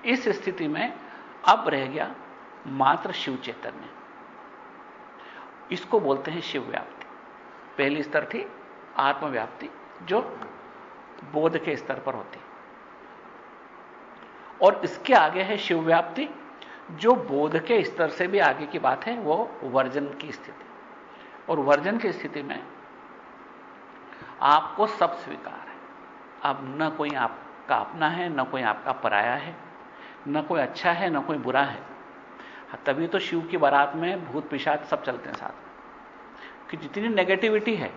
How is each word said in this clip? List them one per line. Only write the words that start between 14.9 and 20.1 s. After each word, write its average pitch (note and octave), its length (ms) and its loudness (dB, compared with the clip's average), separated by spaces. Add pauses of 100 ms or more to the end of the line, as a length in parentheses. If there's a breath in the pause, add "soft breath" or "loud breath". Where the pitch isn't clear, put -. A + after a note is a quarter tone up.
आगे F3+ 280 8
है G#3 160 0
शिव F3 220 2
व्याप्ति, E3+ 500 2 (600 loud breath)
जो G#3 240 6
बोध D#3 440 2
के G#3 240 4
स्तर D#3+ 260 2
से F3 180 0
भी G3+ 120 2
आगे D3 260 4
की D3 140 -4
बात C3 260 2
है, A#3+ 140 -4
वो F#3+ 320 0 (120)
वर्जन C3 420 2
की C#3+ 260 -10